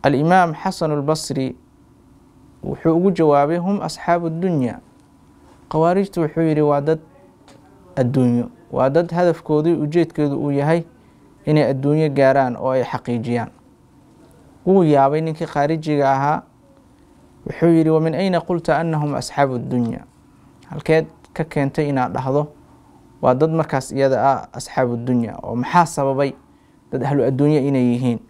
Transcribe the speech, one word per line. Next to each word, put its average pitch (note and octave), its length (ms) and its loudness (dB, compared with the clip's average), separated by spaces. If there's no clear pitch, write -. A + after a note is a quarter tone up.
Al-Imaam D#3+ 520 2
Xasan E3+ 360 -6
Al-Basri D3 640 -4
Wuxuu D#3+ 320 -2
ugu F#3 140 2
jawaabay, D#3 480 2
"Hum F#3+ 240 -2
asxaabu E3+ 480 -2
dunya." D#3+ 480 -2
Khawaarijtu F3 540 0
wuxuu D#3 200 -2
yidhi, D3+ 200 2
"Waa C#3+ 180 2
dad D#3+ 180 0
adduunyo. B2 540 2
Waa B2+ 180 2
dad E3+ 200 0
hadafkoodu, E3 720 0
ujeedkoodu D3+ 560 -2
uu C#3+ 140 -4
yahay D3+ 300 0
inay D3+ 260 4
adduunyo D3 380 0
gaaraan C3+ 480 2
oo C3 140 -4
ay C3 140 0
xaqiijiyaan." A#2+ 680 -4
Wuu F#3+ 180 6
yaabay C#3+ 360 4
ninkii D#3+ 260 -6
khaarijiga D3 680 0
ahaa. C#3+ 300 0
Wuxuu - 280 -2
yidhi, D#3+ 160 4
"Wa D#3+ 100 4
min D#3+ 140 -2
ayna F3+ 260 0
qulta E3 380 -2
annahum D3+ 360 -2
asxaabu C3 440 -2
dunya?" B2 460 -4
Halkeed D#3 360 0
ka D#3+ 100 -4
keentay D3 440 -2
inaad B2+ 260 -2
dhahdo, C3+ 320 -2
"Waa B2+ 120 4
dad D#3 160 2
markaas D3+ 420 -2
iyada C3+ 300 2
ah C3+ 300 0
asxaabu B2 440 -4
dunya?" A#2+ 460 -2
Oo A#2 140 -8
maxaa D#3+ 300 2
sababay C3+ 460 -2
dad C3 100 -4
ahlu C3+ 220 0
adduunyo C#3+ 360 2
inay C3+ 220 0
yihiin? A#2+ 260 -2